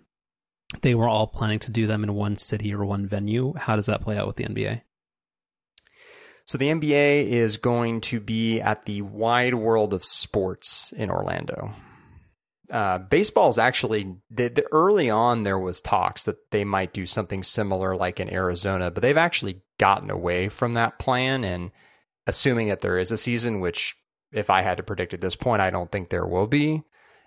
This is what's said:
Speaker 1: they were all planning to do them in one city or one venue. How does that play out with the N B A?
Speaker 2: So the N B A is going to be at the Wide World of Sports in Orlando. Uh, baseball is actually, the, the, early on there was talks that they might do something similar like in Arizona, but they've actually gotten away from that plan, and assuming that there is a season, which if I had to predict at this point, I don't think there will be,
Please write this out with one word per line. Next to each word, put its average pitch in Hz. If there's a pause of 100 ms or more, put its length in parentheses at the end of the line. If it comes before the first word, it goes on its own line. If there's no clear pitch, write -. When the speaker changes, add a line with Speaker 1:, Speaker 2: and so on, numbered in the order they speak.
(800)
Speaker 1:
they 123
were 113
all 110
planning 107
to -
do 110
them 107
in 104
one 104
city 107
or 101
one 98
venue. 107
How -
does 107
that 107
play 107
out 101
with 104
the -
N 107
B 107
A? 110 (1600)
Speaker 2:
So -
the 139
N 160
B 147
A 143
is 113
going 120
to 113
be 110
at 104
the 101
Wide 117
World 110
of 92
Sports -
in 110
Orlando. 50 (1000)
Uh, 98
baseball 170
is 113
actually, 107 (140)
the, 120
the, 131
early 165
on 113
there 98
was 92
talks -
that -
they 101
might 98
do 92
something 98
similar 95
like 90
in 101
Arizona, 92
but 92
they've 139
actually 160 (160)
gotten 98
away 90
from 120
that 113
plan, 131
and 90 (560)
assuming 117
that 98
there 92
is 92
a 113
season, 117
which - (360)
if 104
I 95
had 90
to -
predict 92
at 87
this 92
point, 110
I 92
don't 90
think 95
there 90
will 90
be, 147 (420)